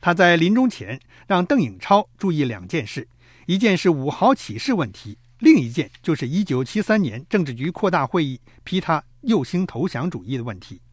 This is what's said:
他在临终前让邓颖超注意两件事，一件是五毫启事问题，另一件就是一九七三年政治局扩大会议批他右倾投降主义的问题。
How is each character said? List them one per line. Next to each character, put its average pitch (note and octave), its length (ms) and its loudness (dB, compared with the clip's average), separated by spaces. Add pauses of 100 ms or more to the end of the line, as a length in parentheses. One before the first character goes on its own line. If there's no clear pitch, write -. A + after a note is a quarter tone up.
他 F3 120 0
在 F3 240 4
临 E3+ 160 2
终 B3+ 160 4
前 A2+ 320 -8 (260)
让 F3+ 200 2
邓 C4+ 160 2
颖 G2 160 -4
超 G3+ 280 2 (120)
注 F#3+ 140 -2
意 D3 120 0
两 G#2 220 -6
件 C3+ 180 -6
事， - 220 -12 (400)
一 F3+ 100 0
件 G3 200 4
是 F#3 120 2
五 D3 220 0
毫 B3 240 2
启 - 240 -8
事 B3+ 160 -2
问 C3+ 160 -2
题， - 260 -16 (220)
另 C4+ 160 8
一 B2 160 2
件 A#2+ 180 -4 (140)
就 D#3+ 140 0
是 C#3 100 -6
一 E3+ 160 -2
九 C3+ 220 -2
七 G#3 180 -4
三 G#3+ 180 2
年 B2+ 300 -4
政 F#3+ 140 2
治 C3+ 100 -6
局 C3+ 160 -4
扩 G3 180 -2
大 E3 160 2
会 E3+ 180 0
议 C3+ 160 -4 (260)
批 F#3 160 -2
他 D#3 220 0 (180)
右 A3 240 0
倾 F3+ 200 -2
投 F3 240 -4
降 C#3 220 -4
主 G2 140 -12
义 B2+ 120 -6
的 A#2+ 60 -6
问 A2 160 -10
题。 - 240 -20 (100)